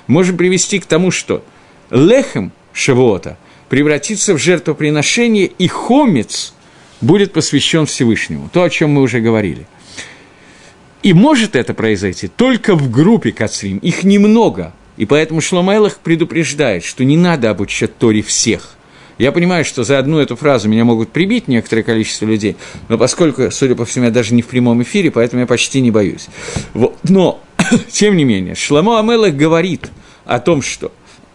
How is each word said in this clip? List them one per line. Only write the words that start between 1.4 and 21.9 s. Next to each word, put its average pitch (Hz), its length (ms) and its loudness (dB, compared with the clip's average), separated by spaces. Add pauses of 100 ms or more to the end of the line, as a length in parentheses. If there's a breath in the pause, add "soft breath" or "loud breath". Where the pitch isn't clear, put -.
лехем 147 600 2 (220)
Шавуота 117 640 0 (300 soft breath)
превратится 147 640 0
в 143 40 0
жертвоприношение, 160 1080 0
и - 220 -2
хомец 233 840 0 (480 soft breath)
будет 190 320 2
посвящен 151 540 0
Всевышнему, 95 640 -2
то, 180 120 2
о 170 60 0
чем 156 200 0
мы 143 120 4
уже 123 180 0
говорили. 107 460 -2 (1400 loud breath)
И 196 80 4
может 226 420 4
это 117 200 -2
произойти 101 520 -2
только 233 480 0
в 143 160 0
группе 156 400 0
кацрим, 101 480 -6
их - 240 -4
немного, 196 720 2 (260)
и 107 80 -2
поэтому 156 340 0
Шломо 185 340 0
Мелех 214 260 0
предупреждает, 147 840 -2
что - 200 -4
не 143 120 4
надо 165 340 2
обучать 104 480 -4
Торе 110 220 2
всех. - 540 -4 (420 loud breath)
Я 127 160 0
понимаю, 175 320 0
что - 200 -6
за 139 140 2
одну 147 200 0
эту 123 180 -2
фразу 127 320 0
меня 110 160 2
могут 113 260 0
прибить 196 380 -2
некоторое 113 360 0
количество 110 420 -2